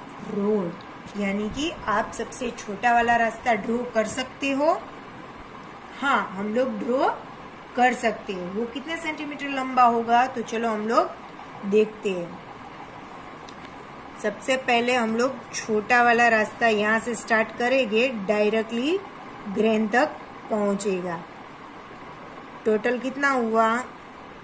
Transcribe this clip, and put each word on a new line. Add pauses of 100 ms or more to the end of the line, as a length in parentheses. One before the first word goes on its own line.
(400)
road? (480)
यानी
कि (160)
आप
सबसे
छोटा
वाला
रास्ता
ड्रॉ
कर
सकते
हो। (1200)
हाँ,
हम
लोग
ड्रॉ (680)
कर
सकते
हैं।
वो
कितने
centimeter
लंबा
होगा?
तो
चलो
हम
लोग (560)
देखते
हैं। (1800)
सबसे
पहले
हम
लोग
छोटा
वाला
रास्ता
यहाँ
से
start
करेंगे,
directly (480)
ग्रेन
तक (440)
पहुँचेगा। (1400)
Total
कितना
हुआ? (600)